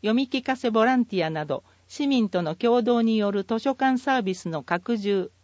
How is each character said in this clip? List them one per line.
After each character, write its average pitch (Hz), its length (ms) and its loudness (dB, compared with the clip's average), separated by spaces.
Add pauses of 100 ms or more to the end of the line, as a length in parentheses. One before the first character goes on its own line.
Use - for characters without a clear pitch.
読 214 120 0
み 254 160 2
聞 262 120 -2
か 262 140 -2
せ 254 140 -2
ボ 220 160 4
ラ 254 100 4
ン 247 100 2
テ 190 120 -4
ィ 165 80 2
ア 160 40 -2
な 156 160 -4
ど、 156 180 -4 (240)
市 294 200 -4
民 240 220 2
と 180 120 -2
の 165 140 -2
共 240 260 2
同 233 200 2
に 226 160 2
よ 202 140 0
る 196 120 -2
図 226 160 -4
書 269 160 -2
館 262 220 0
サ 262 200 0
ー 240 40 0
ビ 190 140 -2
ス - 140 -8
の 156 140 -6
拡 180 340 -2
充。 202 340 -2 (120)